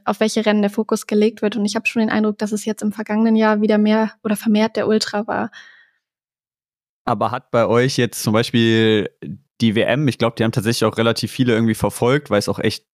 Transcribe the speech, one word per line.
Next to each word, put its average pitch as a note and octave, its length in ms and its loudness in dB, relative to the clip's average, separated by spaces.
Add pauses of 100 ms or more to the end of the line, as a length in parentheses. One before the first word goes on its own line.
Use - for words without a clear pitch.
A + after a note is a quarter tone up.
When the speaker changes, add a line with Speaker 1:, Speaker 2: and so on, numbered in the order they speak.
Speaker 1:
auf - 160 -4
welche A3 240 0
Rennen G#3 160 2
der G3+ 100 0
Fokus G#3+ 360 -4
gelegt G#3+ 340 0
wird. G#3+ 160 -2
Und G3+ 80 -2
ich G#3 100 -4
hab A3 140 -4
schon A#3 120 -2
den A3 100 0
Eindruck, G#3+ 260 -2
dass G#3 160 -6
es G#3+ 140 -6
jetzt G#3+ 160 -6
im G#3 100 -2
vergangenen A3 420 0
Jahr G#3+ 280 2
wieder G#3+ 160 2
mehr G#3+ 340 2 (100)
oder G#3 140 -2
vermehrt A3 400 0
der G#3 100 -2
Ultra G#3+ 400 -2
war. G#3 240 -6 (1600)
Speaker 2:
Aber A2 240 0
hat B2+ 200 -10
bei A#2 160 2
euch A#2+ 300 2
jetzt - 260 -2
zum G#2+ 120 0
Beispiel A2+ 760 2 (540)
die A2 120 2
W A2+ 60 2
M, C#3 260 2
ich A#2 120 -2
glaub, A#2 180 0
die A2+ 80 0
haben A2+ 80 0
tatsächlich A2+ 320 -2
auch G#2+ 140 0
relativ A2+ 340 -2
viele B2 220 0
irgendwie A2+ 200 2
verfolgt, B2 540 -2
weil G2+ 120 2
es - 100 -6
auch - 80 -4
echt, - 360 -4